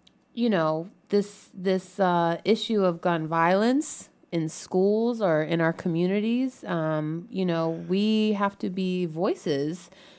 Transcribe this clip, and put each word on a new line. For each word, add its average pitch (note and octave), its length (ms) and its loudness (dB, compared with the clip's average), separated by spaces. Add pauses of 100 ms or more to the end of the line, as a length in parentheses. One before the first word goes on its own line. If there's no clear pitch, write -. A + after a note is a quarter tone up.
(360)
you A#3 140 0
know, E3 400 0 (200)
this, G3+ 440 -2
this, F#3 460 -2
uh, E3+ 440 2
issue A3 400 2
of E3+ 180 2
gun E3 260 0
violence G3 800 2 (220)
in D#3+ 180 0
schools G#3+ 720 0
or D#3 220 4
in E3+ 180 0
our E3 120 2
communities, G#3 880 -2
um, D#3+ 680 -4
you F#3 160 -2
know, E3 240 0
we G#3 640 0
have G3+ 260 -2
to G#3 100 -4
be F3+ 360 -2
voices D#3+ 880 -4 (280)